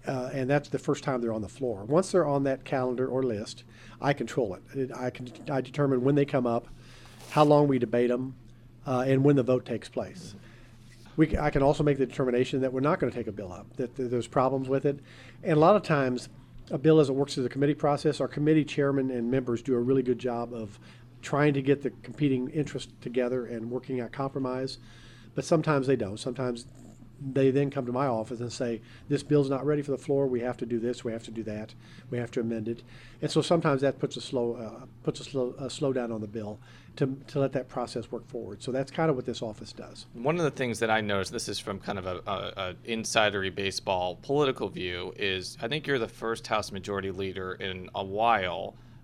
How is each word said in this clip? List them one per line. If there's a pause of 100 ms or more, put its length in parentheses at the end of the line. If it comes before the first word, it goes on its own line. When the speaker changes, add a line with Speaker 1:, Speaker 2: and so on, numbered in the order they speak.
Speaker 1:
Uh,
and
that's
the
first
time
they're
on
the
floor.
Once
they're
on
that
calendar
or
list, (380)
I
control
it. (120)
It,
I
can, (220)
I
determine
when
they
come
up, (640)
how
long
we
debate
'em, (520)
uh,
and
when
the
vote
takes
place. (800)
We
c-,
I
can
also
make
the
determination
that
we're
not
gonna
take
a
bill
up,
that
th-,
there's
problems
with
it. (460)
And
a
lot
of
times, (420)
a
bill
as
it
works
through
the
committee
process,
our
committee
chairman
and
members
do
a
really
good
job
of (440)
trying
to
get
the (120)
competing
interests
together
and
working
out
compromise. (560)
But
sometimes
they
don't.
Sometimes (580)
they
then
come
to
my
office
and
say, (280)
"This
bill's
not
ready
for
the
floor.
We
have
to
do
this.
We
have
to
do
that. (380)
We
have
to
amend
it." (380)
And
so
sometimes
that
puts
a
slow,
uh, (180)
puts
a
slow,
a
slowdown
on
the
bill (380)
to, (120)
to
let
that
process
work
forward.
So
that's
kind
of
what
this
office
does.
Speaker 2:
One
of
the
things
that
I
noticed,
this
is
from
kind
of
a,
a, (180)
a (140)
insidery
baseball
political
view,
is
I
think
you're
the
first
House
Majority
Leader
in
a
while (300)